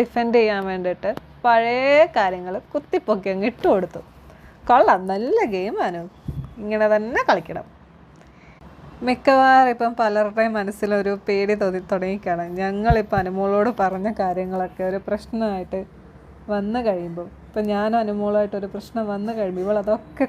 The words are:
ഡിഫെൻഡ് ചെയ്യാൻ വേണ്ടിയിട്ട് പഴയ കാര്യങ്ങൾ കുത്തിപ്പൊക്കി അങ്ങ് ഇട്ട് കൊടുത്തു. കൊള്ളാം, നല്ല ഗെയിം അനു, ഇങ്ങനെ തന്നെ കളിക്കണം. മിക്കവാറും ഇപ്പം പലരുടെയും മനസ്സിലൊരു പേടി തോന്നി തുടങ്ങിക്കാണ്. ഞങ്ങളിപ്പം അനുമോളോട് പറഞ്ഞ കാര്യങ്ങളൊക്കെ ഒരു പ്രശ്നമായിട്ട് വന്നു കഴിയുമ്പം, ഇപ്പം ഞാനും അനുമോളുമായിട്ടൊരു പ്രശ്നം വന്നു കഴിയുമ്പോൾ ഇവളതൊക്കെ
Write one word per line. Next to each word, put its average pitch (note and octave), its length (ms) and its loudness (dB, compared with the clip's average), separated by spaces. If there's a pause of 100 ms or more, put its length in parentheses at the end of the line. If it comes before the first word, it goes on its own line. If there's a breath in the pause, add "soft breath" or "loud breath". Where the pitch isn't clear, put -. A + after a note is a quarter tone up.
ഡിഫെൻഡ് A#3+ 380 2
ചെയ്യാൻ G#3 320 2
വേണ്ടിയിട്ട് F#3 400 -4 (340)
പഴയ B3 560 4 (160)
കാര്യങ്ങൾ F#3 380 0 (180)
കുത്തിപ്പൊക്കി G#3+ 600 -2
അങ്ങ് F#3+ 140 -2
ഇട്ട് - 220 -4
കൊടുത്തു. F#3+ 320 0 (680 loud breath)
കൊള്ളാം, B3+ 380 6
നല്ല A3 300 -2 (180)
ഗെയിം G3 280 -4
അനു, F3 200 -4 (600)
ഇങ്ങനെ G#3+ 320 0
തന്നെ A3+ 340 0
കളിക്കണം. F3 380 -2 (1400 loud breath)
മിക്കവാറും C4 680 6
ഇപ്പം A#3 300 -2
പലരുടെയും G#3+ 520 2
മനസ്സിലൊരു G3+ 600 -2 (140)
പേടി G3+ 280 0
തോന്നി F#3+ 260 -2 (120)
തുടങ്ങിക്കാണ്. F#3 520 -2 (140)
ഞങ്ങളിപ്പം G#3 600 0
അനുമോളോട് G3 600 0
പറഞ്ഞ F#3+ 300 -2 (100)
കാര്യങ്ങളൊക്കെ F#3 680 -4
ഒരു F#3+ 220 -4
പ്രശ്നമായിട്ട് G3+ 760 -6 (680)
വന്നു G#3 380 -4
കഴിയുമ്പം, F3 420 -4 (180)
ഇപ്പം G#3+ 260 -4
ഞാനും G#3+ 260 0
അനുമോളുമായിട്ടൊരു G#3 760 -2
പ്രശ്നം G#3+ 380 -6
വന്നു G#3 200 -6
കഴിയുമ്പോൾ F#3 340 -4
ഇവളതൊക്കെ G#3+ 640 -2